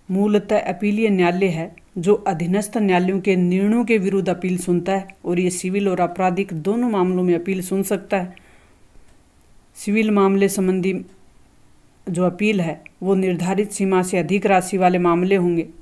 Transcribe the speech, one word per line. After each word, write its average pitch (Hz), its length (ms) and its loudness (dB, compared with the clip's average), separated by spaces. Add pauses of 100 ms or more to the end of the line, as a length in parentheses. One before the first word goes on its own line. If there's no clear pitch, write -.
(120)
मूलतः 208 480 2
अपीलीय 208 500 -2
न्यायालय 185 380 2
है 160 280 -4 (220)
जो 185 160 2
अधीनस्थ 190 640 -2
न्यायालयों 185 420 2
के 190 160 0
निर्णयों 196 500 2
के 226 120 2
विरुद्ध 190 320 0
अपील 180 280 -2
सुनता 180 360 -2
है 190 140 -4 (180)
और 175 140 -2
ये 180 100 2
सिविल 190 400 -2
और 180 120 0
आपराधिक 185 520 -2
दोनों 208 360 -2
मामलों 185 340 0
में 180 120 2
अपील 185 260 -4
सुन 196 220 -2
सकता 196 340 -4
है। 180 180 -6 (1400)
सिविल 214 360 0
मामले 196 380 4
संबंधी 185 440 0 (1160)
जो 180 160 0
अपील 190 360 0
है 165 220 -6 (200)
वो 190 120 2
निर्धारित 185 560 -2
सीमा 190 320 0
से 185 140 -2
अधिक 180 280 0
राशि 190 320 2
वाले 180 200 4
मामले 180 380 2
होंगे, 175 320 0 (140)